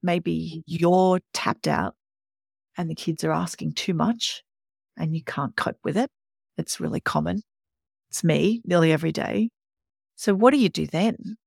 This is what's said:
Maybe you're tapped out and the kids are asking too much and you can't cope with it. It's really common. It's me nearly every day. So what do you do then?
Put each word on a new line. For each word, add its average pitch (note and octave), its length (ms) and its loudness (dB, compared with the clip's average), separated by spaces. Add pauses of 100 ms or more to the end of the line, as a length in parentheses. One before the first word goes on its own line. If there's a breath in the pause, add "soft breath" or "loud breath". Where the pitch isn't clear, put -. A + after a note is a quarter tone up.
Maybe E3 640 -2
you're F3+ 540 4 (120)
tapped - 340 -2
out F#2+ 280 -2 (800)
and E3+ 140 -4
the D#3+ 40 -6
kids D#3+ 300 -6
are D#3+ 80 0
asking E3 400 -4
too - 220 -4
much G3 480 -2 (540)
and D#3+ 200 -4
you D#3+ 80 -6
can't - 320 -6
cope - 260 -4
with - 140 -2
it. B3+ 140 0 (480)
It's - 220 -6
really D#3 200 -4
common. E3+ 420 -2 (680)
It's - 120 -8
me F3 420 2
nearly E3+ 280 4
every D#3+ 200 0
day. - 380 -2 (640)
So - 200 0
what A3+ 180 6
do D4 60 4
you A3+ 100 4
do D#3 180 -4
then? G#3 500 -2 (100)